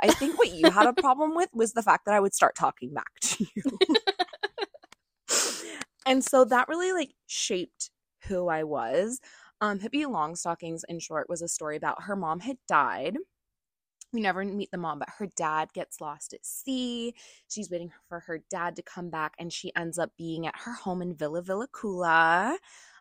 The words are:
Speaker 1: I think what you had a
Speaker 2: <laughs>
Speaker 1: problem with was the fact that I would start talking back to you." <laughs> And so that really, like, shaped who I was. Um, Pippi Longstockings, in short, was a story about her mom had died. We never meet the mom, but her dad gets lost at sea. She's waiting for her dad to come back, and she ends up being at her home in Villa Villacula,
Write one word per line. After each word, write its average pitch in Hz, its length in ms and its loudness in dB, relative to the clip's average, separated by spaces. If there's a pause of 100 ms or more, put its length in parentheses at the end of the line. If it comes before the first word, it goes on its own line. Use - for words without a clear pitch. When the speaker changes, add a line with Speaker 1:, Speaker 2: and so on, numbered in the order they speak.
Speaker 1:
I - 100 8
think 285 260 0
what - 120 6
you 180 200 6
had 208 160 8
a 247 80 4
Speaker 2:
<laughs> - 0 -
Speaker 1:
problem 302 420 2
with 349 180 2
was 226 200 0
the 233 100 -2
fact 180 220 4
that 208 80 4
I 202 60 6
would 196 140 2
start - 220 4
talking 135 380 -2
back - 180 -8 (100)
to - 240 -2 (100)
you." 202 80 -6
<laughs> 269 320 2 (2000)
And 262 180 4
so 254 200 8
that 247 240 4
really, 359 240 0
like, 330 220 -2 (120)
shaped - 640 -4 (340)
who 180 240 -2
I 156 160 0
was. 151 560 -2 (400)
Um, 208 180 0
Pippi 285 280 -4
Longstockings, 165 800 -4
in 170 100 -8
short, 160 300 -6
was 170 140 -6
a 170 60 -6
story 151 280 -6
about 156 280 -4
her 202 120 -4
mom 170 240 -4
had 254 260 -8
died. 143 520 2 (920)
We 233 80 -2
never 190 240 0
meet 202 280 -4
the 185 60 -6
mom, 160 220 -4
but - 80 -8 (100)
her 208 80 -6 (100)
dad 156 380 -2
gets - 260 -10
lost 151 340 -12
at - 120 -18
sea. 240 680 -6 (340)
She's 190 220 -10
waiting 175 220 -6 (160)
for 170 140 -12
her 160 160 -8 (120)
dad 175 260 -4
to 185 60 -10
come 175 280 -10
back, 156 280 -4
and 170 140 -10
she - 240 -10
ends 170 220 -4
up 160 200 -2
being 165 280 -6
at - 140 -6
her 240 140 -12
home 180 280 -4
in 175 140 -4
Villa 156 260 -4
Villacula, 185 1160 2 (420)